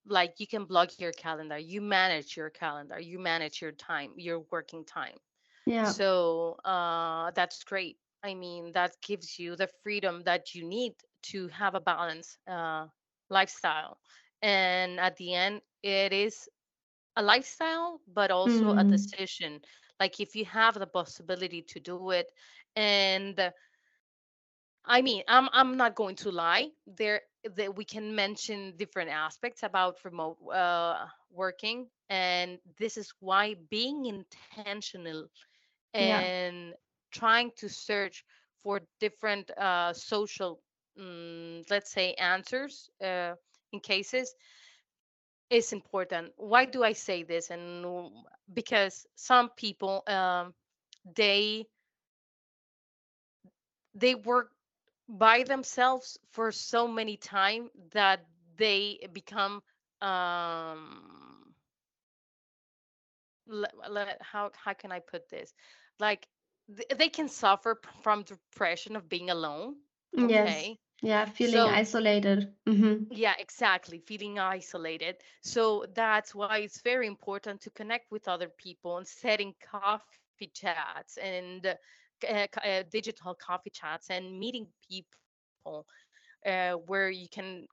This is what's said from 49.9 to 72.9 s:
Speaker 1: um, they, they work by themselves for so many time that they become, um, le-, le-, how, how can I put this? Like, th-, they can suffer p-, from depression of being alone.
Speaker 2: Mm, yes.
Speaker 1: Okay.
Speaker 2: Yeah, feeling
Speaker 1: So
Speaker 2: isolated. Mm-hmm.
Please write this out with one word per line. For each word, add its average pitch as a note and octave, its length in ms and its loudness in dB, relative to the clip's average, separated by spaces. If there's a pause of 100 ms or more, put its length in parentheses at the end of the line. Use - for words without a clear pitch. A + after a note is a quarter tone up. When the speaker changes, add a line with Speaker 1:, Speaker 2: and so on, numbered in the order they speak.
Speaker 1:
um, F3+ 480 0 (600)
they, G#3+ 500 2 (2250)
they B3 200 6
work A#3 360 2 (580)
by A3+ 360 6
themselves B3+ 760 0 (120)
for A3 220 -2
so A#3 340 0
many A3 300 -4
time G3+ 540 0 (220)
that F#3+ 340 4 (300)
they G#3 560 0
become, G3+ 500 -4 (400)
um, E3 1500 -6 (1900)
le-, G#3 220 -6 (200)
le-, G3+ 320 -4
how, G#3 340 -6
how G3 200 -8
can G3 180 -14
I F3+ 80 -8
put E3+ 300 -14
this? F3 240 -14 (440)
Like, G#3 300 -2 (480)
th-, B3 220 -4
they D#4 100 6
can D#4 200 -2
suffer G#3+ 480 2
p-, - 120 -16 (140)
from G#3 220 2
depression F#3+ 720 -4
of F3 120 -12
being F3 220 -4
alone. E3+ 460 -4 (400)
Speaker 2:
Mm, A#3+ 140 6
yes. G#3 180 6
Speaker 1:
Okay. E3+ 300 -4 (220)
Speaker 2:
Yeah, G#3+ 260 4
feeling A#3+ 260 2
Speaker 1:
So A#3 160 8
Speaker 2:
isolated. G#3 840 4 (120)
Mm-hmm. G#3+ 460 6